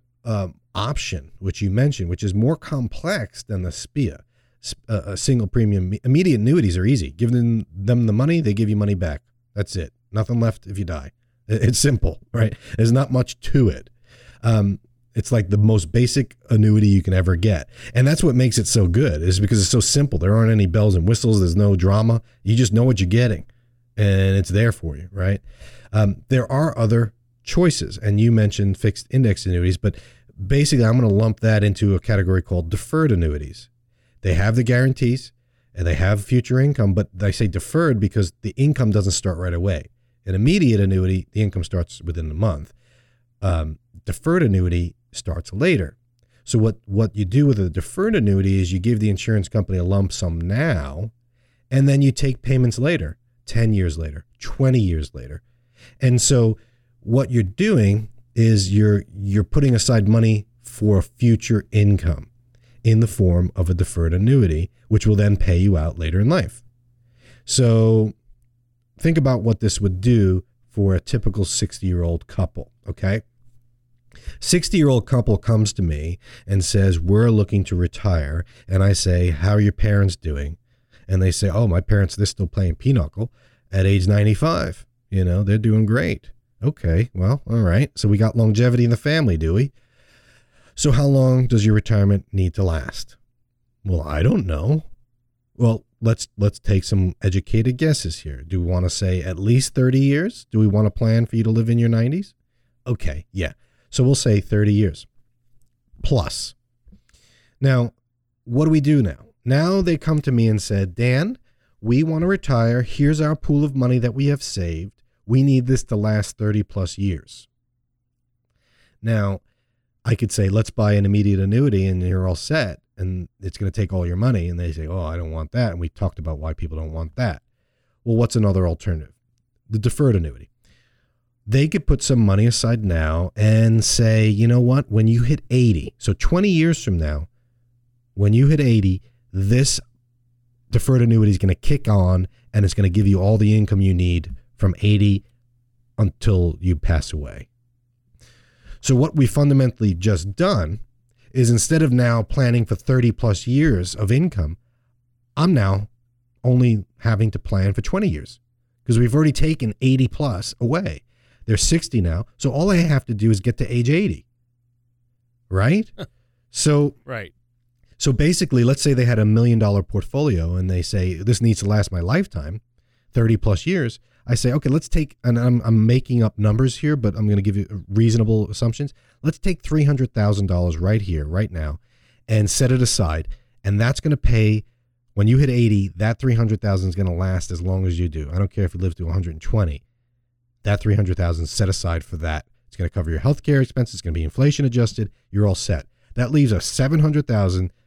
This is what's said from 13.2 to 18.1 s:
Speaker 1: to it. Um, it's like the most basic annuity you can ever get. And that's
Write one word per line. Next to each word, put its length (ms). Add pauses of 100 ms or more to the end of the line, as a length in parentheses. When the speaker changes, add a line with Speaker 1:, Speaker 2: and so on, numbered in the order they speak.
Speaker 1:
to 280
it. 220 (520)
Um, 380 (340)
it's 180
like 180
the 80
most 340
basic 440 (120)
annuity 380
you 160
can 100
ever 240
get. 320 (240)
And 140
that's 160